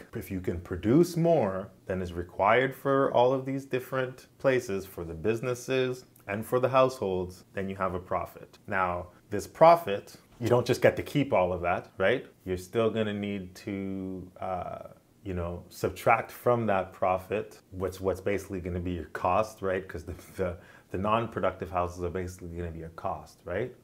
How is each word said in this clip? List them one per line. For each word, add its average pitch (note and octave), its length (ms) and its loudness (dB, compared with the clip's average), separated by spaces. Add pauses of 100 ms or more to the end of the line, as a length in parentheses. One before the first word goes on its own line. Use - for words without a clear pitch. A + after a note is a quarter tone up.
(140)
if A2 160 -8
you F#2 100 -4
can F2+ 200 -4
produce A2 560 2
more A#2 520 2 (180)
than F#2 140 -2
is F2+ 120 -6
required A2 640 4
for C#3 360 2
all B2 200 6
of C3 120 -2
these C3+ 200 -4
different B2+ 640 -4 (100)
places, A#2+ 480 0
for - 160 -10
the E2 120 -8
businesses B2 920 -2 (240)
and G#2+ 180 -4
for B2+ 140 2
the B2+ 80 2
households, G2+ 760 2 (120)
then G2 140 -4
you F#2+ 60 -6
have F#2+ 200 -2
a F2+ 40 -4
profit. - 580 -6 (120)
Now, F2+ 400 0 (220)
this G2+ 180 -4
profit, D#3+ 640 6 (240)
you A#2 100 -2
don't A#2+ 160 6
just B2 160 2
get A2+ 140 6
to - 80 -4
keep C#3 300 0
all F#2 200 4
of F2+ 100 -4
that, F2+ 360 -2
right? A2 260 2 (200)
You're F#2 120 -2
still A2+ 320 0
gonna G#2 260 -2
need G2+ 420 -6
to, F#2+ 760 -6 (100)
uh, F#2 380 -6 (460)
you F#2+ 100 -6
know, F2 360 -6
subtract - 600 0
from A#2+ 360 2
that F#2+ 260 0
profit F#2+ 640 -2 (140)
what's, F#2 280 -4
what's F#2+ 200 0
basically G2 400 -2
gonna F2+ 180 -4
be F2+ 140 -4
your E2 140 -6
cost, G2 540 0
right? F#2+ 280 -2
'Cause E2 160 -10
the, E2+ 100 -10 (220)
the, F2 200 -2 (360)
the - 60 -6
non-productive G2+ 680 -2
houses F2 360 -2
are E2+ 60 -2
basically F2+ 400 -6
gonna E2+ 200 -8
be D#2+ 140 -12
a E2 60 -12
cost, E2 540 -10
right? G#2+ 400 -4